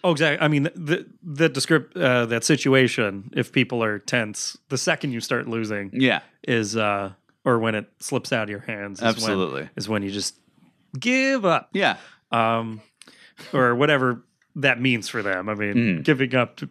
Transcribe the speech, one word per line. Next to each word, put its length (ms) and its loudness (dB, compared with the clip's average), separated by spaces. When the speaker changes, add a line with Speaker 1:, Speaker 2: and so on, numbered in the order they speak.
Speaker 1:
Oh, 80 2
exactly. 340 2
I 20 6
mean, 160 4
the, 320 -4
the 260 0
descript-, 480 0
uh, 300 2
that 160 -2
situation, 920 2
if 160 -2
people 320 0
are 140 -2
tense, 580 -4
the 80 -4
second 340 0
you 100 -6
start 260 -4
losing 440 -4
Speaker 2:
Yeah. 280 2
Speaker 1:
is, 300 0
uh, 360 0
or 140 2
when 160 0
it 100 -6
slips 320 -4
out 120 0
of 60 -8
your 120 -8
hands 380 -10
is 60 -8
Speaker 2:
Absolutely. 580 0
Speaker 1:
when, 120 -12
is 140 -8
when 140 0
you 80 -4
just 240 -6
give 460 0
up. 280 2
Speaker 2:
Yeah. 240 2
Speaker 1:
Um, 500 0
or 240 4
whatever 480 2
that 240 2
means 300 0
for 140 -4
them. 260 -2
I 60 -2
mean, 180 -2
Speaker 2:
Mm. 300 2
Speaker 1:
giving 320 2
up, 220 0
to, 140 -12